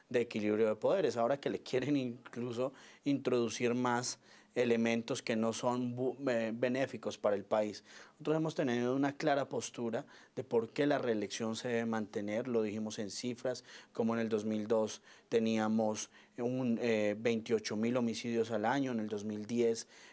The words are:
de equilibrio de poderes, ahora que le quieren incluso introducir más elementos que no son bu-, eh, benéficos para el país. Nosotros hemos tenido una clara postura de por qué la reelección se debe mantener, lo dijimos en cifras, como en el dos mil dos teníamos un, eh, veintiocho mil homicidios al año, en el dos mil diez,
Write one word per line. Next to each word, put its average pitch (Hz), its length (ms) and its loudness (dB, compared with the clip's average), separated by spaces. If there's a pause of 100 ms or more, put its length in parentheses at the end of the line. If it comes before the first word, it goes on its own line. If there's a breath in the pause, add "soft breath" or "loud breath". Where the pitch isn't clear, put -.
de 123 120 2
equilibrio 107 460 2
de 110 80 2
poderes, 143 400 2
ahora 120 240 2
que 143 100 -4
le 101 120 -4
quieren 131 340 0
incluso 123 760 -4 (320 loud breath)
introducir 120 680 2
más 120 440 0 (360 loud breath)
elementos 117 680 2
que 117 120 0
no 110 160 2
son 123 440 -2
bu-, 127 200 -2 (140)
eh, 113 240 2
benéficos 123 640 -2
para 104 180 4
el 98 80 -4
país. 107 400 0 (300 loud breath)
Nosotros 151 240 -2
hemos 160 180 0
tenido 123 400 2
una 139 200 0
clara 139 320 2
postura 120 580 -4 (300 loud breath)
de 127 80 -6
por 113 260 0
qué 143 160 0
la 143 140 2
reelección 113 560 -2
se 123 140 -6
debe 117 160 0
mantener, 110 640 -2
lo 117 140 2
dijimos 107 380 -4
en 101 100 -6
cifras, - 540 -6 (300 loud breath)
como 113 200 0
en 113 80 0
el 113 80 -2
dos 107 160 0
mil 107 220 -2
dos 110 340 0 (280 loud breath)
teníamos 110 840 2 (260 loud breath)
un, 123 440 0
eh, 107 360 2
veintiocho 113 580 0
mil 117 220 0
homicidios 117 540 0
al 107 140 0
año, 131 260 0
en 113 80 -2
el 107 80 -4
dos 104 160 -4
mil 107 220 -6
diez, 117 420 2 (240 loud breath)